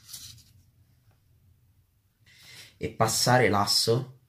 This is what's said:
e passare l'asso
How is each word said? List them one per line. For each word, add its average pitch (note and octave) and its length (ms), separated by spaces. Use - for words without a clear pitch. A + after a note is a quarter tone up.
e - 120
passare B2 600
l'asso G#2 800